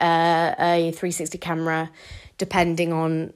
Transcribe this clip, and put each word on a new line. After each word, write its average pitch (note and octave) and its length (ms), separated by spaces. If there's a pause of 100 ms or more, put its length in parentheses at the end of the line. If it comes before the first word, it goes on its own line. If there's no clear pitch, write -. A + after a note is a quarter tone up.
uh, E3 580
a E3+ 380
three F3+ 140
sixty E3+ 260
camera, D#3+ 540 (460)
depending E3+ 540
on D#3+ 440